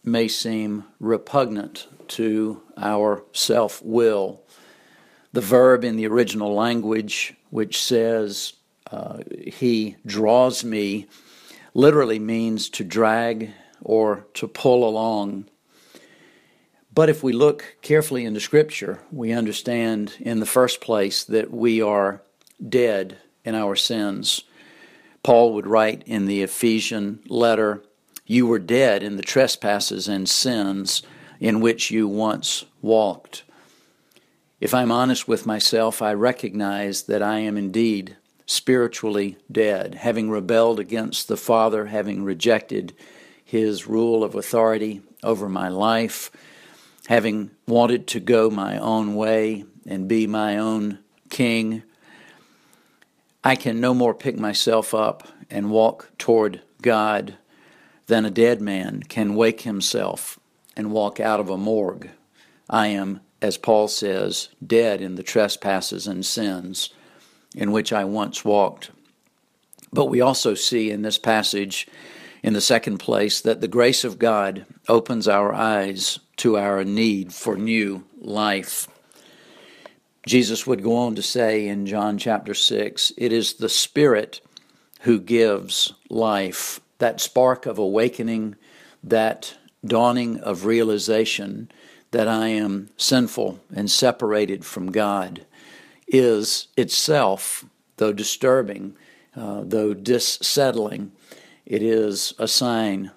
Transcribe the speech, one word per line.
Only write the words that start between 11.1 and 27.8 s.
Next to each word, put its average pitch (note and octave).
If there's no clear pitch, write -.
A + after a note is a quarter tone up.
literally B2+
means A2+
to -
drag A2
or G#2+
to -
pull B2
along. G#2+
But D#3
if D#3
we C3
look C#3+
carefully D3
into G#2+
Scripture, C#3+
we A#2+
understand A2+
in A#2
the G#2
first B2+
place G#2
that A2
we A#2
are G2+
dead G#2+
in A2+
our G2+
sins. G#2
Paul A#2
would G#2
write A2
in A2
the G2
Ephesian A2
letter, A2